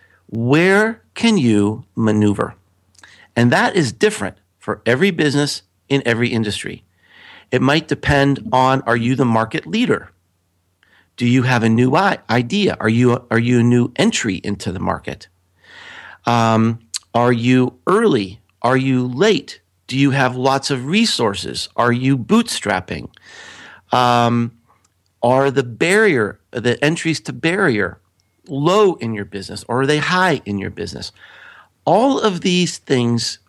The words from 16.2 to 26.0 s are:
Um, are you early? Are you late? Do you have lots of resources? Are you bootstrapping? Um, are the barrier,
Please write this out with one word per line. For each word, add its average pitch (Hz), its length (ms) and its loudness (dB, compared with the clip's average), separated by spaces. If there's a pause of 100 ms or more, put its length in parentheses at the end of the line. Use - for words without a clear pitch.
Um, 113 540 2 (340)
are 120 180 2
you 127 540 0
early? 160 540 0 (200)
Are 127 160 2
you 131 300 0
late? 147 540 -2 (260)
Do 131 100 -8
you 139 140 4
have 127 260 0
lots 135 340 0
of 127 140 -4
resources? 123 920 -2
Are 120 160 2
you 131 260 0
bootstrapping? 104 920 -2 (840)
Um, 120 600 2 (720)
are 131 280 2
the 135 120 0
barrier, 160 800 0 (100)